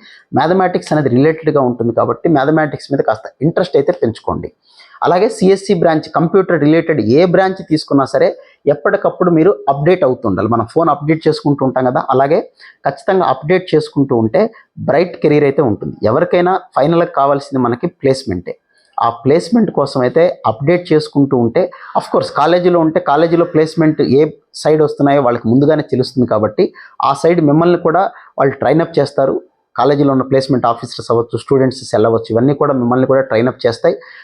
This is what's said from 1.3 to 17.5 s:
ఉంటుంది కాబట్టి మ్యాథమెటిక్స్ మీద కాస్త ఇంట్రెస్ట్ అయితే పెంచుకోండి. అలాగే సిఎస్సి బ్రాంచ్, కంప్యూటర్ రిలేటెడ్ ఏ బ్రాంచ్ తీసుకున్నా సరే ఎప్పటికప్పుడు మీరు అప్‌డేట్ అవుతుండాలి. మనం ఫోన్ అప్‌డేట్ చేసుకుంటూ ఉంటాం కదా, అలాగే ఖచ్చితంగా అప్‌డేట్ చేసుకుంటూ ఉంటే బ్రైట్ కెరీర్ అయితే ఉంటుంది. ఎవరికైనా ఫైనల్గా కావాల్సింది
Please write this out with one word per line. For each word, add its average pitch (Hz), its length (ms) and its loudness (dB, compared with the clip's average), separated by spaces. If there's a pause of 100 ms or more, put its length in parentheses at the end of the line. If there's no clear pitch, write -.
ఉంటుంది 117 320 -4
కాబట్టి 117 260 -2 (120)
మ్యాథమెటిక్స్ 147 540 -2
మీద 139 160 0
కాస్త - 240 -6 (140)
ఇంట్రెస్ట్ 170 340 -2
అయితే - 120 -2 (100)
పెంచుకోండి. 107 480 -6 (560)
అలాగే 180 200 2 (100)
సిఎస్సి 190 440 2
బ్రాంచ్, 156 260 0 (100)
కంప్యూటర్ 175 460 0
రిలేటెడ్ 156 380 2 (160)
ఏ 170 80 6 (100)
బ్రాంచ్ 190 260 0 (100)
తీసుకున్నా 143 420 0
సరే 147 160 2 (440)
ఎప్పటికప్పుడు 190 640 0
మీరు 165 140 4 (220)
అప్‌డేట్ 160 360 0
అవుతుండాలి. 104 460 -2
మనం 117 180 -2
ఫోన్ 165 220 0
అప్‌డేట్ 156 320 -2
చేసుకుంటూ 143 420 0
ఉంటాం 131 200 -2
కదా, 139 120 0 (140)
అలాగే 143 240 2 (480)
ఖచ్చితంగా 185 460 -2
అప్‌డేట్ 175 420 -2
చేసుకుంటూ 147 480 0
ఉంటే 110 180 0 (480)
బ్రైట్ 160 340 0
కెరీర్ 147 260 2
అయితే 139 220 0
ఉంటుంది. 101 240 -6 (160)
ఎవరికైనా 175 440 0 (220)
ఫైనల్గా 165 340 0 (100)
కావాల్సింది 139 460 -2